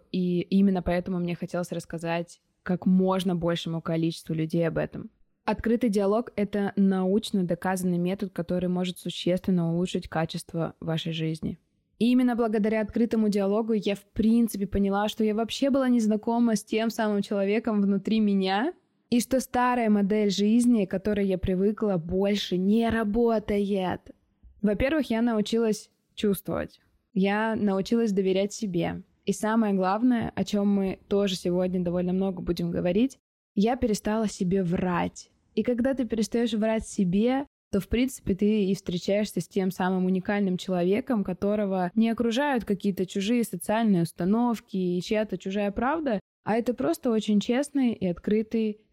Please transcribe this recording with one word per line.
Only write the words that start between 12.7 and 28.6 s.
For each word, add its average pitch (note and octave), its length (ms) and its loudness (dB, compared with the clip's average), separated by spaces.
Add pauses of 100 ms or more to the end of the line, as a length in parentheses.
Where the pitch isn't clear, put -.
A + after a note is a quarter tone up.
открытому A3 480 0
диалогу G#3 440 0
я, G3+ 220 0
в - 80 -8
принципе, A3 640 0
поняла, G3+ 420 0
что G#3+ 140 -4
я G#3+ 100 2
вообще A3+ 380 -2
была C4 180 2
не A#3+ 120 4
знакома A3 560 2
с - 80 -6
тем A3 260 0
самым G#3+ 320 0
человеком G#3 580 0
внутри G3 380 0
меня, G3+ 560 2 (360)
и A#3+ 100 4
что B3+ 180 0
старая B3 520 2
модель G#3 380 2
жизни, G#3+ 580 4
к - 40 -20
которой G3+ 340 0
я F#3+ 140 0
привыкла, G3 580 0
больше F#3+ 600 0
не G#3+ 340 2
работает. G#3 1120 0 (600)
Во-первых, B3 480 0
я A3+ 140 0
научилась A3+ 680 0 (280)
чувствовать. - 640 -2 (320)
Я G#3 420 0
научилась G#3 560 0
доверять F#3+ 420 0
себе. F3 520 -4 (200)